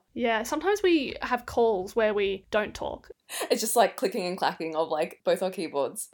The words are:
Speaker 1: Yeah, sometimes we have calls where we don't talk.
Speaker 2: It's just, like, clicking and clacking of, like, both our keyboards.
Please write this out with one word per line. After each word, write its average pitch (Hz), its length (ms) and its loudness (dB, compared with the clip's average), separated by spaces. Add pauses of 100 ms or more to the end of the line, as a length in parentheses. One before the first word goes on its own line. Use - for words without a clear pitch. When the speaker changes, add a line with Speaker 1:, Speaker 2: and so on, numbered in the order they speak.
(160)
Speaker 1:
Yeah, 226 260 0
sometimes 330 400 0
we 330 400 2
have 240 240 -2
calls 214 500 0
where 214 200 4
we 196 340 0
don't 214 240 0
talk. - 380 -8 (400)
Speaker 2:
It's 247 100 2
just, 220 140 -2
like, 208 200 6
clicking 202 300 -2
and 180 140 -4
clacking 160 360 -2
of, 160 140 0
like, 160 340 -2
both 175 200 2
our 190 80 -2
keyboards. 143 640 -4